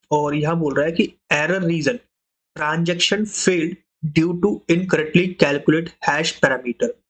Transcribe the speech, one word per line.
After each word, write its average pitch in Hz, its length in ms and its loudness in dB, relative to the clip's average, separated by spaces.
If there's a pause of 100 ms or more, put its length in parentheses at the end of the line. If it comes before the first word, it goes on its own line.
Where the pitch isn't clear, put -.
(100)
और 147 240 0
यहाँ 151 240 0
बोल 147 160 -2
रहा 143 120 2
है 165 60 -2
कि 185 120 2 (280)
error 170 320 0
reason 151 320 0 (600)
transaction 170 720 0
failed 180 500 -2 (340)
due 165 260 2
to 196 140 2 (200)
incorrectly 170 540 2 (160)
calculate 151 480 2 (160)
hash 156 320 0
parameter। 123 520 -2 (220)